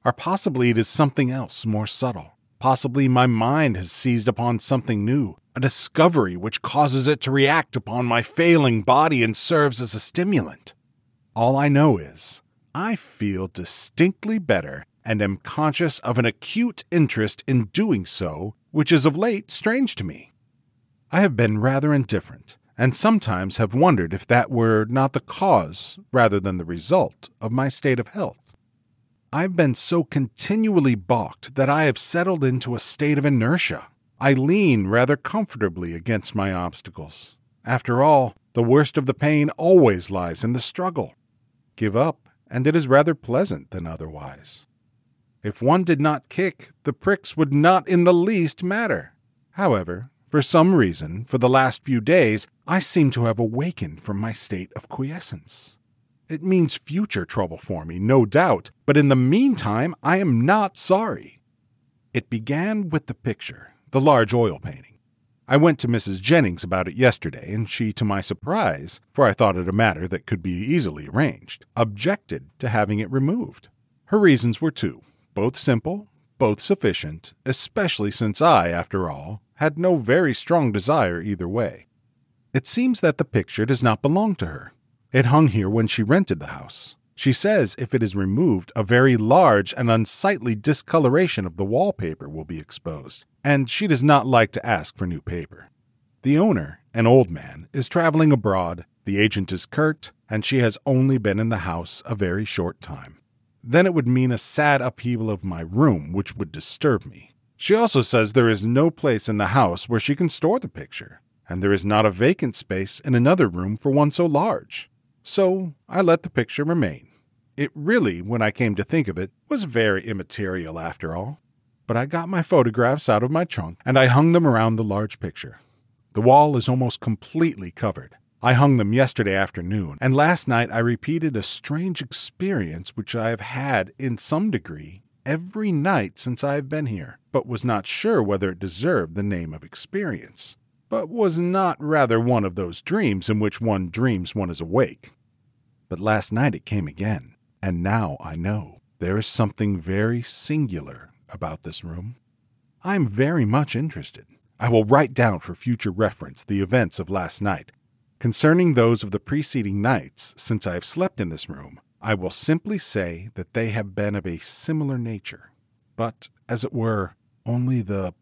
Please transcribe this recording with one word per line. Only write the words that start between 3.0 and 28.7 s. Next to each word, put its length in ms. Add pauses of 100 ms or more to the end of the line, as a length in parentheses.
my 200
mind 500
has 160
seized 340
upon 320
something 460
new, 320 (180)
a 60
discovery 760
which 260
causes 440
it 140
to 100
react 460
upon 300
my 160
failing 600
body 400
and 140
serves 440
as 140
a 60
stimulant. 760 (600)
All 200
I 120
know 300
is, 440 (320)
I 220
feel 520
distinctly 880
better 480 (180)
and 160
am 180
conscious 600
of 180
an 60
acute 640
interest 560
in 200
doing 400
so, 480 (160)
which 200
is 140
of 120
late 340
strange 460
to 80
me. 280 (800)
I 80
have 160
been 240
rather 340
indifferent, 640 (180)
and 200
sometimes 640
have 140
wondered 400
if 140
that 240
were 380
not 240
the 80
cause, 760 (140)
rather 300
than 180
the 60
result, 680 (100)
of 120
my 160
state 320
of 80
health. 480 (760)